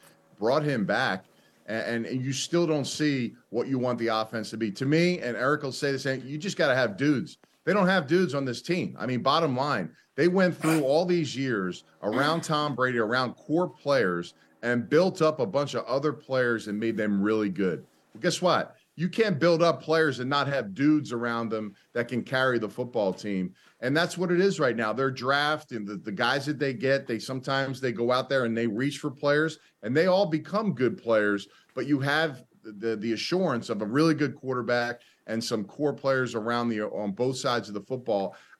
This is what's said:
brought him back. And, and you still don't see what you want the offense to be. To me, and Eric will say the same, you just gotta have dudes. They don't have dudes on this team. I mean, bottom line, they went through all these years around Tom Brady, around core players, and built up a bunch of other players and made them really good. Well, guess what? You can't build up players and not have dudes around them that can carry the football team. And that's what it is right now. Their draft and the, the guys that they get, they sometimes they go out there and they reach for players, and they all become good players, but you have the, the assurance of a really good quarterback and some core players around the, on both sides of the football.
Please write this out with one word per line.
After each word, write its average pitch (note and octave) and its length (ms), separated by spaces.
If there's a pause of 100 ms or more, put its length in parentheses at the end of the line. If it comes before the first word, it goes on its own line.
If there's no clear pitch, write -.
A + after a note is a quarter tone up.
(400)
brought C3 240
him B2+ 220
back. G2+ 400 (400)
And, A2+ 400
and B2+ 180
you C3+ 80
still E3+ 340
don't D3+ 200
see C3+ 480 (160)
what A#2+ 180
you C3+ 100
want B2 220
the A2+ 80
offense A2 440
to A2+ 60
be. A2 140
To C3 140
me, E3+ 340
and A#2 160
Eric C#3+ 280
will C3 80
say C#3 200
the C3+ 80
same, C3+ 260
you C#3 120
just E3+ 200
gotta C#3+ 180
have A2+ 220
dudes. C#3 420 (260)
They E3+ 80
don't F#3+ 140
have F3+ 200
dudes E3 260
on C#3 120
this A#2+ 160
team. D#3+ 380
I G2+ 60
mean, B2 160
bottom C#3+ 340
line, B2 360 (240)
they D#3 120
went F3+ 280
through D#3 280
all D3+ 220
these E3+ 300
years G#2+ 480 (180)
around C#3 400
Tom D3 340
Brady, B2 240
around A#2 340
core E3+ 360
players, G2 640 (280)
and A#2+ 280
built F3+ 320
up D#3 180
a B2 60
bunch C#3 280
of A#2 120
other C#3 280
players A#2+ 540
and G#2 120
made A2+ 160
them G#2 260
really G#2+ 280
good. F2+ 360 (280)
Well, A2 80
guess F3 200
what? E3 340 (220)
You E3 100
can't G3 320
build E3+ 240
up D3+ 180
players D#3 380
and B2+ 100
not C#3+ 180
have A#2+ 280
dudes C#3 380
around A#2 360
them G#2+ 240 (200)
that A#2+ 140
can A#2 160
carry C3 360
the G#2+ 100
football G2+ 440
team. F#2+ 400 (260)
And C3+ 180
that's F3 200
what F3 140
it F3 80
is F#3 200
right B2+ 160
now. A2 180
Their C3+ 160
draft C#3+ 640
and G#2 160
the, G#2 80
the G2+ 160
guys B2 340
that D3 140
they C#3 140
get, C3+ 340
they A#2 100
sometimes C3 640
they B2+ 140
go A#2+ 180
out B2+ 180
there C3+ 160
and A2+ 100
they A#2 120
reach C3 320
for D3 100
players, D3 480 (240)
and A#2+ 140
they E3 100
all F#3 220
become E3 460
good A#2 240
players, G#2 500 (260)
but C3 120
you C#3+ 140
have C#3+ 440 (200)
the, A2 320
the A2 180
assurance C3 560
of G#2+ 120
a G#2+ 40
really D3+ 280
good C#3 220
quarterback A#2+ 640 (260)
and A2+ 160
some A2 200
core D3 300
players C3 420
around A#2+ 340
the, G#2+ 120
on G#2 300
both B2+ 260
sides A#2+ 300
of G#2 60
the G2+ 80
football. G#2+ 540 (240)